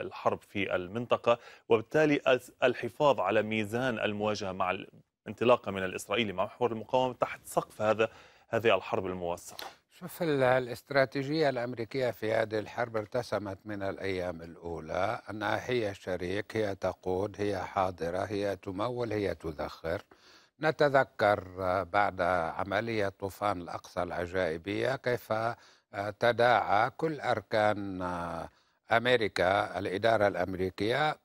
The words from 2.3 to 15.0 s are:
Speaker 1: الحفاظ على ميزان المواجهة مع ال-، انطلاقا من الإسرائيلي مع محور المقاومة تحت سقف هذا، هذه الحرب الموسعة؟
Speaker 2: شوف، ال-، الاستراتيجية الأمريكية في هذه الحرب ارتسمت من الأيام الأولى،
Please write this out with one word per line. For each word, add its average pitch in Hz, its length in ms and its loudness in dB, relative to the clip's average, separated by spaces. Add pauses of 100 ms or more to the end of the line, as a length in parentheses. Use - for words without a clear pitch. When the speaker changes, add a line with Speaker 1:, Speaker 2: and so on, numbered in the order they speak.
Speaker 1:
الحفاظ 123 580 2
على 104 220 2
ميزان 110 560 -2
المواجهة 104 540 -2
مع 92 180 -2
ال-، - 160 -4 (420)
انطلاقا 113 420 2
من 95 140 -2
الإسرائيلي 101 480 -2
مع 92 120 0
محور 113 280 -2
المقاومة 123 420 -2
تحت - 300 -6
سقف - 380 -4
هذا، 110 260 4 (400)
هذه 110 280 4
الحرب 95 300 -2
الموسعة؟ 90 500 -6 (420)
Speaker 2:
شوف، - 240 -10
ال-، 147 200 2
الاستراتيجية 135 1080 2
الأمريكية 123 600 -2
في 110 220 -2
هذه 110 260 0
الحرب 113 380 -4
ارتسمت 104 680 -4
من 104 180 -8
الأيام 90 600 -4
الأولى، 85 800 -4 (100)